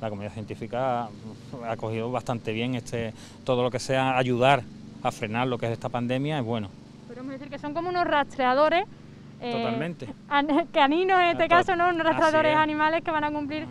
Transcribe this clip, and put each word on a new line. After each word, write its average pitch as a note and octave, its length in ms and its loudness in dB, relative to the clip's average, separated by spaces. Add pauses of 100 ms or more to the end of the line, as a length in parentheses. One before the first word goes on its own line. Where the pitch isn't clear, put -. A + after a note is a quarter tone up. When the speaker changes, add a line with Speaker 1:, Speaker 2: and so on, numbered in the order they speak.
Speaker 1:
la A2+ 80 -4
comunidad G2+ 240 -8
científica A#2 680 -4
ha A2 680 -12
acogido A2+ 400 -4
bastante A#2 420 -4
bien A#2+ 220 -2
este, A#2 380 -6 (300)
todo B2 200 2
lo B2 60 2
que A#2 100 -4
sea C3 380 0
ayudar B2+ 460 4 (400)
a - 80 0
frenar A#2 360 -2
lo A#2+ 120 -2
que A#2 80 -2
es A#2 60 0
esta A#2+ 160 -6
pandemia, C3 500 -2
es B2 40 -2
bueno. A2 260 -4 (380)
Speaker 2:
Podemos C4 260 -14
decir C#4 160 -12
que C#4+ 100 -10
son D4 160 -8
como E4+ 140 -4
unos F4+ 180 0
rastreadores, D4 800 4 (540)
eh, A#3+ 120 -6
Speaker 1:
Totalmente. A3+ 560 -4 (200)
Speaker 2:
an-, C#4+ 400 4
<laughs> - 60 -14
caninos E4+ 460 4
en F4 80 6
este E4+ 160 2
Speaker 1:
Ah, E4 40 0
to-, E4+ 80 6
Speaker 2:
caso, F#4 200 4
¿no? F4 140 4
Unos E4+ 120 0
Speaker 1:
así D#4+ 80 2
Speaker 2:
rastreadores D#4 440 4
Speaker 1:
es. D4+ 40 4
Speaker 2:
animales D#4 460 2
que E4+ 80 -4
van D4+ 140 0
a D4+ 60 -2
cumplir D4+ 400 -4